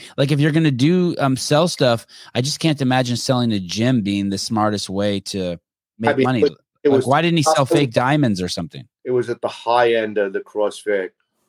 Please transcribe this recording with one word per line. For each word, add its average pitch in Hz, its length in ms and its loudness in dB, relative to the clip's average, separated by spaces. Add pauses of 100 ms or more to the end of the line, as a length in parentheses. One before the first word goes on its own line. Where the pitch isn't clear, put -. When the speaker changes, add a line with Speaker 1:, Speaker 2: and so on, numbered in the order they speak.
(160)
Speaker 1:
like, 139 160 0
if 147 80 2
you're 151 120 2
gonna 156 180 2
do, 165 480 2
um, 135 180 0
sell 147 320 2
stuff, 123 380 0 (300)
I 120 60 2
just 143 180 -6
can't 151 220 0
imagine 127 360 0
selling 120 340 0
a 104 80 0
gym 107 420 0
being 101 280 -2
the 98 80 -4
smartest 107 520 -2
way 101 320 -2
to 90 380 -6 (380)
make 113 140 0
Speaker 2:
I - 20 -2
mean, 131 100 0
Speaker 1:
money. 131 160 0
Speaker 2:
it - 40 4
was, 147 80 2 (320)
it 147 60 2
Speaker 1:
Like, 135 80 4
Speaker 2:
was 120 100 0
Speaker 1:
why 143 160 2
didn't 170 140 2
he 151 60 2
sell 160 120 2
Speaker 2:
probably 147 220 2
Speaker 1:
fake 143 140 0
diamonds 123 500 0
or 90 60 -4
something? 73 400 -10 (160)
Speaker 2:
It 127 80 -6
was 120 180 0
at 120 120 -6
the 113 80 -4
high 117 460 2
end 107 240 -2
of 98 140 -2
the 101 80 -4
CrossFit 101 680 -4 (400)